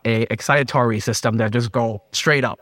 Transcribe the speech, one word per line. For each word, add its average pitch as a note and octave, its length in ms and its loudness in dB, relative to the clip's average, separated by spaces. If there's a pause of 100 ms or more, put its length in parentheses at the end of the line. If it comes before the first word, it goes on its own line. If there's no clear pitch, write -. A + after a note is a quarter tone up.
a A2+ 220 2
excitatory B2 760 0
system A2+ 360 0
that A2 140 0
just A#2+ 200 0
go A2+ 300 -2 (100)
straight C#3+ 320 2
up, A2+ 180 -4